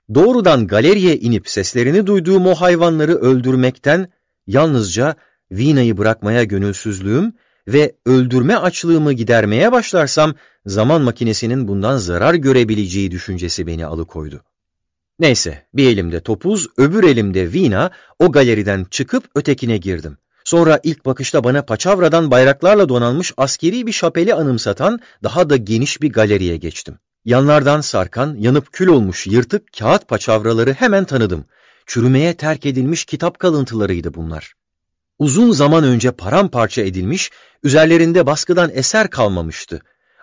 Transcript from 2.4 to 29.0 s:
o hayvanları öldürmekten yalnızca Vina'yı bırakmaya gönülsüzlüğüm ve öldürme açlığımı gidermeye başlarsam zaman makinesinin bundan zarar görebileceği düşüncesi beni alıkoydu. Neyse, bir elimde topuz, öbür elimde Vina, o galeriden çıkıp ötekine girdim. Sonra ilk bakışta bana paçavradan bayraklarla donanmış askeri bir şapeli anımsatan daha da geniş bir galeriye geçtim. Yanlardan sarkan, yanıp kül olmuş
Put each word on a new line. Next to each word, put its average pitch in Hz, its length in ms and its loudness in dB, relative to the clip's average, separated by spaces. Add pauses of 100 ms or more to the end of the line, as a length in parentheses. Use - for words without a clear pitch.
o 185 80 4
hayvanları 165 600 2
öldürmekten 127 920 0 (380)
yalnızca 123 680 0 (380)
Vina'yı 120 440 2
bırakmaya 110 480 0
gönülsüzlüğüm 101 880 -4 (360)
ve 143 260 2 (120)
öldürme 127 500 2
açlığımı 165 560 0
gidermeye 117 600 0
başlarsam 156 600 0 (320)
zaman 110 360 0
makinesinin 117 680 -2
bundan 101 280 -2
zarar 98 380 0
görebileceği 107 760 0
düşüncesi 87 560 -8
beni 82 200 -8
alıkoydu. 78 560 -10 (760)
Neyse, 113 420 0 (120)
bir 131 140 4
elimde 85 320 0
topuz, 180 460 -4 (100)
öbür 170 280 2
elimde 98 480 2
Vina, 139 380 0 (280)
o 165 140 4
galeriden 107 580 2
çıkıp - 340 -4 (100)
ötekine 135 420 -2
girdim. 85 400 -8 (280)
Sonra 160 380 2
ilk 156 240 -4
bakışta 131 380 -2
bana 131 180 0
paçavradan 165 680 0
bayraklarla 139 580 4
donanmış 123 480 -2
askeri 170 500 -4
bir 226 60 -6
şapeli 175 420 -2
anımsatan 143 680 -2 (220)
daha 143 280 0
da 143 60 2
geniş 113 460 -4
bir 147 100 -2
galeriye 101 440 0
geçtim. 78 420 -12 (260)
Yanlardan 143 560 2
sarkan, 120 580 -4
yanıp 127 340 0
kül 185 140 -2
olmuş 117 400 2